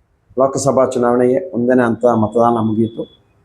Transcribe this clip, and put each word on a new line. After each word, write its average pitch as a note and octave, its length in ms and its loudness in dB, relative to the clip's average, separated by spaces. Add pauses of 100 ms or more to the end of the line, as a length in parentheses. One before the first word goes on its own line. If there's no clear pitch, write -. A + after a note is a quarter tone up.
(400)
ಲೋಕಸಭಾ C3 460 0
ಚುನಾವಣೆಗೆ B2 680 0
ಒಂದನೇ B2 280 2
ಹಂತ A#2 220 -2
ಮತದಾನ A#2 480 2
ಮುಗಿಯಿತು. A2 680 -4 (240)